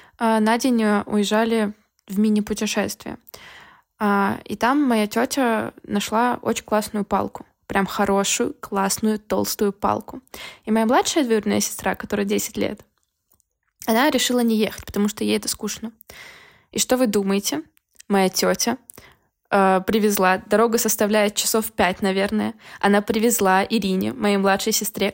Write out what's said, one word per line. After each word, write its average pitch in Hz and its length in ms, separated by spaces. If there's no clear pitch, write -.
а, 220 240
на 220 160
день, 240 260
а, 208 220
уезжали 214 680
в 190 100
мини-путешествие. 208 960
А, 202 460
и - 120
там 277 260
моя 226 240
тётя 226 640
нашла 220 580
очень 233 240
классную 208 400
палку. - 400
Прям 196 180
хорошую, 196 720
классную, 208 600
толстую 104 520
палку. - 500
И 220 60
моя 220 140
младшая 294 380
двоюродная 214 380
сестра, - 340
которой 208 300
десять 202 320
лет, - 240
она 240 220
решила 247 320
не 226 160
ехать, - 280
потому 202 240
что - 140
ей 214 140
это 208 100
скучно. - 440
И - 60
что - 180
вы 254 100
думаете? 202 560
Моя 190 200
тётя, 185 480
э, 190 360
привезла, 202 500
дорога 220 300
составляет 208 560
часов - 360
пять, 185 300
наверное. 208 520
Она 202 200
привезла 208 640
Ирине, 196 500
моей 202 240
младшей 196 360
сестре, - 400